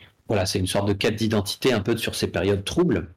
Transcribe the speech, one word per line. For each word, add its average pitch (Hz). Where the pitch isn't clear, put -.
voilà, 101
c'est -
une 92
sorte 101
de 101
quête 110
d'identité 110
un 107
peu 113
sur -
ces 107
périodes 98
troubles. 123